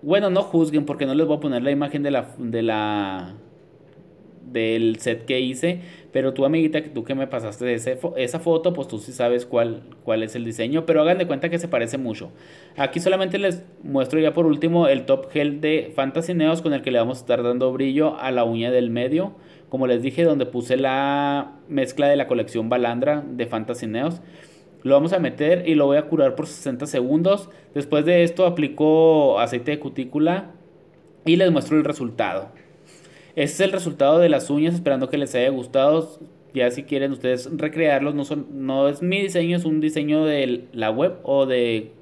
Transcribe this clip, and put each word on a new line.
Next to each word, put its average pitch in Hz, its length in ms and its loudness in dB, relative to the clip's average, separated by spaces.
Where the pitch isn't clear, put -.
Bueno, 190 280 2
no 185 120 2
juzguen 156 420 0
porque 143 220 -4
no 135 100 -2
les 156 100 4
voy 151 120 0
a - 20 -6
poner 131 240 -4
la 139 80 0
imagen 143 320 -2
de 143 80 -2
la, 120 160 -2
de 113 260 -4
la, 104 720 -4
del 113 460 0
set 117 280 -4
que 127 140 0
hice, 127 420 -2
pero 131 220 0
tú, 135 100 -2
amiguita, 156 380 0
que - 80 -14
tú 117 140 -8
que 139 100 -6
me 135 140 -4
pasaste 117 440 -6
ese 120 240 -2
fo-, - 220 -8
esa 131 220 -4
foto, 170 340 2
pues 175 140 -8
tú 110 100 -10
sí 117 140 -12
sabes 120 340 0
cuál, 117 380 -2
cuál 113 200 0
es 110 120 -8
el 120 80 -6
diseño, 120 440 -4
pero 156 140 4
hagan 175 180 4
de 175 80 -2
cuenta 143 220 -4
que 170 100 -2
se - 80 -8
parece 135 320 -2
mucho. 107 320 -8
Aquí 139 240 -2
solamente 190 380 0
les 190 260 -2
muestro 139 360 0
ya 156 140 2
por 165 140 2
último 165 400 2
el 135 180 2
top - 260 0
gel 147 300 -2
de 156 320 0
Fantasy 156 400 -2
Neos 165 300 2
con 151 100 0
el 131 80 -2
que 135 80 -4
le 123 80 2
vamos 120 220 0
a - 20 -18
estar 120 220 0
dando 123 280 0
brillo 139 460 0
a 131 140 -4
la 123 120 2
uña 117 280 -2
del 123 180 2
medio. 139 460 -2
Como 131 160 -2
les 120 160 2
dije, 135 220 0
donde 143 240 2
puse 123 300 -2
la 139 920 0
mezcla 143 400 0
de 143 80 6
la 135 100 0
colección 117 440 -2
Balandra 127 600 0
de 123 160 -4
Fantasy 120 400 -6
Neos. 135 340 -4
Lo 135 140 4
vamos 160 180 4
a 185 60 2
meter 160 500 0
y 160 60 4
lo 147 100 6
voy 139 120 4
a 147 100 0
curar 139 260 2
por - 140 -6
sesenta 135 400 -8
segundos. 165 640 0
Después 147 280 0
de 170 200 4
esto 170 240 2
aplico 156 920 4
aceite 120 300 -2
de 147 100 -4
cutícula 151 720 -2
y 165 120 4
les 180 160 4
muestro 151 260 2
el 151 60 4
resultado. 113 640 -4
Ese - 140 -2
es - 80 -12
el 196 100 2
resultado 160 480 2
de 175 80 6
las 139 220 2
uñas, 156 260 0
esperando 135 340 -2
que 147 80 -2
les 139 160 -4
haya 127 140 2
gustado. 139 720 0
Ya 123 180 2
si 139 120 -10
quieren 139 300 -2
ustedes 127 420 -2
recrearlos, 147 580 0
no 143 120 -4
son, 147 260 -8
no 135 380 0
es 143 120 -4
mi 180 200 0
diseño, 175 340 0
es 175 80 -2
un 156 160 0
diseño 156 460 0
de 135 480 0
la 110 180 -2
web 160 320 -2
o 139 220 2
de 120 560 0